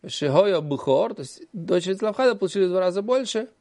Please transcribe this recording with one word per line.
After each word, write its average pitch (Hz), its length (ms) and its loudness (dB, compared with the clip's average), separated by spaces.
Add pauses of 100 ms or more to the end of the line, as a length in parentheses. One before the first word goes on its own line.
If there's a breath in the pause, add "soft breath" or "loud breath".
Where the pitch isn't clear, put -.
Шихоя 165 540 2
Бухор, 143 540 0
то - 80 -14
есть - 200 -16 (100)
дочери 180 420 -2
Цлофхада 220 400 0
получили 190 300 0
в 180 60 0
два 180 100 0
раза 185 220 0
больше 226 460 -2 (120)